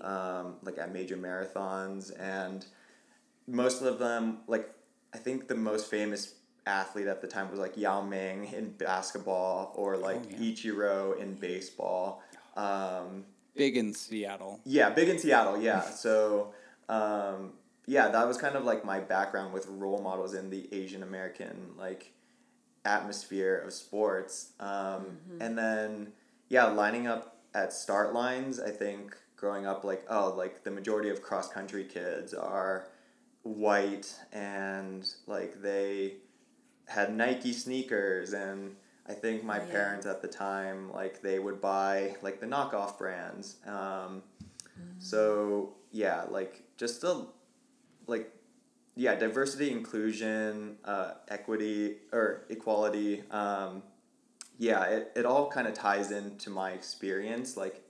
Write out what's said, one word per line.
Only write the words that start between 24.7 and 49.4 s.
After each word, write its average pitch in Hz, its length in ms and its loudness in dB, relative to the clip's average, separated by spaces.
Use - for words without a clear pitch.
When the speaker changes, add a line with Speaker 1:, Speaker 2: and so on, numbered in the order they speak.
Speaker 1:
and 113 160 -2
then, 107 540 0
yeah, 123 180 10
lining 107 400 4
up 117 320 -2
at 95 180 2
start 101 420 2
lines, 127 460 0
I 107 100 -2
think 101 460 -6
growing 101 300 -2
up, 98 180 -2
like, 95 240 -2
oh, 101 280 4
like, 92 280 -4
the 104 60 -4
majority 104 400 0
of 98 120 -2
cross-country 95 640 -4
kids 87 500 -6
are 95 540 -2
white 101 720 2
and, 98 760 -4
like, 95 360 -4
they 98 540 0
had 104 280 2
Nike 123 380 2
sneakers, 101 800 0
and 98 440 -6
I 104 80 -8
think 110 300 -2
my 107 140 -2
Speaker 3:
Yeah. 90 120 -6
Speaker 1:
parents 101 360 0
at 95 160 -2
the 85 60 -6
time, 95 640 -4
like, 98 300 -6
they 95 160 2
would 98 220 -2
buy, 98 640 2
like, 98 180 -6
the 113 60 -6
knockoff 131 520 -2
brands. 92 580 -6
Um, 95 560 -6
Speaker 3:
Mm. - 240 -14
Speaker 1:
so, 104 720 4
yeah, 95 340 0
like, - 380 -6
just 117 280 -4
a, 175 220 0
like, 113 260 -2
yeah, 120 200 4
diversity, 135 560 2